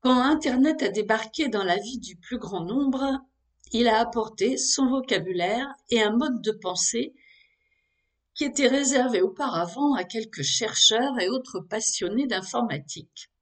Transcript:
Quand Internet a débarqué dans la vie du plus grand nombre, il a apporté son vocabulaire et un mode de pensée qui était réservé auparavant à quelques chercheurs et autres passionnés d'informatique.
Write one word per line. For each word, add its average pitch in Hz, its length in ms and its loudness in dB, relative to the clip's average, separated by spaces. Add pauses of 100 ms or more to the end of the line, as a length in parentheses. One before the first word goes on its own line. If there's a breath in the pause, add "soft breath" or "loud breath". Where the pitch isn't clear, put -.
Quand 254 180 6
Internet 294 640 2
a 202 40 2
débarqué 220 600 -2
dans 202 160 -2
la 180 140 2
vie 226 200 -8
du - 160 -14
plus - 240 -10
grand 180 260 -8
nombre, 269 540 -2 (540)
il 233 160 4
a 220 100 4
apporté 233 580 -2
son - 320 0
vocabulaire 202 800 -2 (240)
et 233 100 4
un 214 160 4
mode 254 260 0
de 214 100 -2
pensée 214 600 -4 (1200 soft breath)
qui - 120 -4
était 285 240 2
réservé 254 520 2
auparavant 185 720 0
à 185 100 -2
quelques 220 380 -8
chercheurs 233 760 2
et 185 100 0
autres 254 300 -4
passionnés 220 720 -2
d'informatique. 185 1120 -6